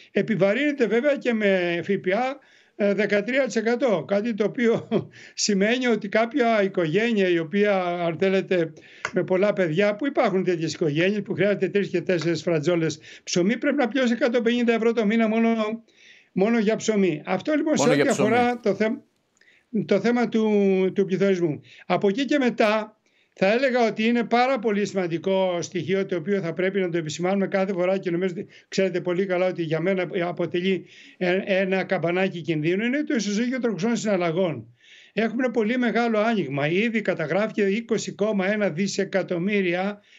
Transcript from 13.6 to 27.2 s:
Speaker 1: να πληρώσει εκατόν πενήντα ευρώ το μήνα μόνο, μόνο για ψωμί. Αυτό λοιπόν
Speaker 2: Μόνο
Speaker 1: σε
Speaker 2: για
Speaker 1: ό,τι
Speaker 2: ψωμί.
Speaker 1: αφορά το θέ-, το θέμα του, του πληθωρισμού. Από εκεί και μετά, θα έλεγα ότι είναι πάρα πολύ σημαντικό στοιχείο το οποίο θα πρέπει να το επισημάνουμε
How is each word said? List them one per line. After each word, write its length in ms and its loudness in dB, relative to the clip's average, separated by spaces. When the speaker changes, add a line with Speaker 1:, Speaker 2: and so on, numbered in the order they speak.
Speaker 1:
να 120 2
πληρώσει 240 0
εκατόν 300 0
πενήντα 300 2
ευρώ 200 2
το 140 0
μήνα 220 2
μόνο, 260 2
μόνο 260 2
για 180 2
ψωμί. 480 0
Αυτό 280 -2
λοιπόν 240 2
Speaker 2:
Μόνο 140 4
Speaker 1:
σε 40 6
Speaker 2:
για 100 4
Speaker 1:
ό,τι 80 2
Speaker 2:
ψωμί. 220 2
Speaker 1:
αφορά 260 2
το 140 0
θέ-, 260 -2
το 140 2
θέμα 280 2
του, 220 2
του 100 -2
πληθωρισμού. 560 0
Από 220 2
εκεί 160 -2
και 140 0
μετά, 600 0
θα 160 2
έλεγα 340 2
ότι 180 0
είναι 200 2
πάρα 340 2
πολύ 280 0
σημαντικό 720 -2
στοιχείο 460 -2
το 100 -4
οποίο 240 -2
θα 120 -4
πρέπει 280 0
να 100 -2
το 60 -2
επισημάνουμε 500 -2